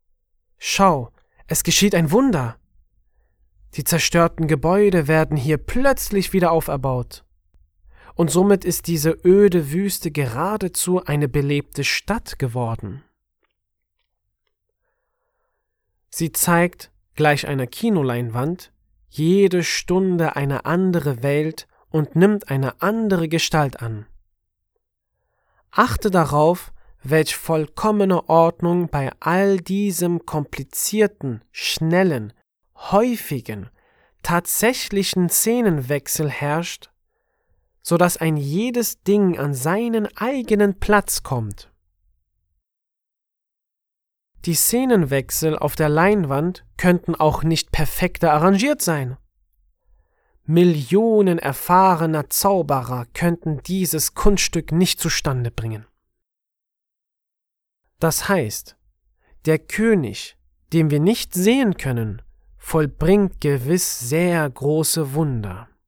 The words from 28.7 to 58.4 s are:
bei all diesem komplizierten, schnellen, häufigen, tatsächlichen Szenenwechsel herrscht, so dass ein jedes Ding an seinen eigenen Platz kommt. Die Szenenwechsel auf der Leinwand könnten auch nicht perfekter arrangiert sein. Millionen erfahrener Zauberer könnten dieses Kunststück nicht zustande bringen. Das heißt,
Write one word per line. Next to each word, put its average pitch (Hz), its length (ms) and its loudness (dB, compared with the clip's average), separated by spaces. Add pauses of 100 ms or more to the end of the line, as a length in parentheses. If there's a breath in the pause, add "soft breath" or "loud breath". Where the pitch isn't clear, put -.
bei 139 200 -4 (120)
all 190 360 2
diesem 180 680 -2
komplizierten, 143 1300 -4
schnellen, 160 800 -2 (420)
häufigen, 151 920 -4 (520)
tatsächlichen 185 1080 -2
Szenenwechsel 156 1000 -2
herrscht, 151 600 -6 (920)
so 170 160 0
dass 175 200 2
ein 160 180 0
jedes 208 680 -4
Ding 196 360 2
an 143 140 -4
seinen 208 540 -2 (100)
eigenen 214 640 0
Platz - 440 0
kommt. 113 480 -8 (2750)
Die 170 100 -2
Szenenwechsel 160 1000 0
auf - 200 -4
der 156 100 2
Leinwand 165 800 0 (100)
könnten 180 400 0
auch - 280 0
nicht 160 280 -2
perfekter 165 640 0
arrangiert 196 480 2
sein. 139 360 -4 (1300)
Millionen 180 920 4
erfahrener 165 920 2
Zauberer 139 840 -2
könnten 170 500 -2
dieses 175 500 -2
Kunststück - 580 2
nicht 170 260 2
zustande 127 540 -4
bringen. 110 340 -8 (2250)
Das - 300 -2
heißt, 147 480 -4 (680)